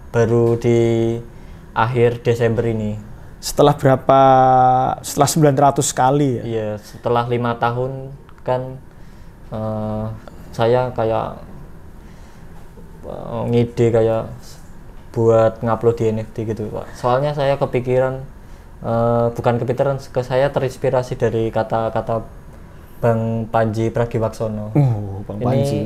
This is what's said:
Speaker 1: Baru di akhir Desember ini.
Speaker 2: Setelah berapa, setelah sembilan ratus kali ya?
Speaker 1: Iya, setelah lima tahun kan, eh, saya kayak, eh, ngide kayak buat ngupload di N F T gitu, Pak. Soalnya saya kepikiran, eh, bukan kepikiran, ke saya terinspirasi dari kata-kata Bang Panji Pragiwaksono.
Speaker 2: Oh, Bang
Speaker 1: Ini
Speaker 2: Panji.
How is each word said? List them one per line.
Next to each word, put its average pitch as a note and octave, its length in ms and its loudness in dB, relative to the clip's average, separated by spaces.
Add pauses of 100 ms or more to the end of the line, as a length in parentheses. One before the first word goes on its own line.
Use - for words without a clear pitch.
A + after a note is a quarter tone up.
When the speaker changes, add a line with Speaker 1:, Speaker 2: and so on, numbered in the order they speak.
(100)
Speaker 1:
Baru A#2 480 4
di A#2 560 2 (560)
akhir A#2+ 560 2
Desember A#2 400 2
ini. A2 400 -4 (320)
Speaker 2:
Setelah D3 400 2
berapa, C3+ 420 4 (800)
setelah - 320 0
sembilan D3 240 6
ratus C#3 400 2
kali C3+ 460 2
ya? - 20 -10
Speaker 1:
Iya, A2 280 -4 (120)
setelah A#2+ 400 -2
lima A#2+ 320 0
tahun B2+ 560 -4 (320)
kan, C3 400 -4 (720)
eh, G#2+ 500 -4 (460)
saya B2 400 2
kayak, A2 480 -2 (1700)
eh, G1+ 400 -8
ngide A#2+ 480 2
kayak A2+ 300 4 (880)
buat A2+ 480 4
ngupload A2+ 400 2
di - 80 2
N A2 160 -2
F - 80 -16
T A2 160 -6
gitu, G#2+ 160 -4
Pak. - 320 -10
Soalnya C3 320 0
saya C#3 240 0
kepikiran, C3 720 0 (560)
eh, A#2 480 2
bukan - 320 0
kepikiran, C3+ 400 -2
ke - 240 -4
saya C3 240 2
terinspirasi B2+ 640 -2
dari A2+ 400 0
kata-kata A2+ 720 -2 (720)
Bang A2+ 480 0
Panji A2+ 480 0
Pragiwaksono. A2 800 -2
Speaker 2:
Oh, G#2 480 0
Bang G2+ 160 -10
Speaker 1:
Ini A#2+ 80 -4
Speaker 2:
Panji. C#3 400 0